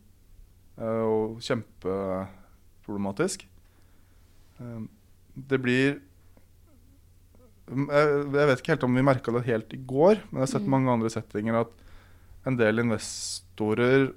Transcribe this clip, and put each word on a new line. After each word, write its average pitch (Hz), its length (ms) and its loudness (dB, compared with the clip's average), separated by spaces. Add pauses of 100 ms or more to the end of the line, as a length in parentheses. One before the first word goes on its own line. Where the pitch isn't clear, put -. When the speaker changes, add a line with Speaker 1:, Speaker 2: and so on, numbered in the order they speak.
(800)
Speaker 1:
eh, 113 240 -2
og 110 380 0
kjempeproblematisk. 98 2000 -6 (1160)
Ehm, 117 280 -12 (480)
det 135 260 0
blir, 131 380 2 (1700)
mm, 135 200 -4
jeg, 143 440 2
jeg 143 160 4
vet 127 140 4
ikke 170 120 -2
helt 131 100 0
om 123 100 2
vi 127 80 2
merket 123 320 2
det 117 100 0
helt 113 300 -2
i - 20 -10
går, 131 380 4 (160)
men 139 100 -6
jeg - 0 -
har 131 60 2
sett - 160 -2
Speaker 2:
Mm. 202 80 -4
Speaker 1:
mange 131 200 2
andre 113 200 0
settinger 110 500 -4
at 113 80 -2 (800)
en 131 100 0
del 110 220 4
investorer 120 1400 0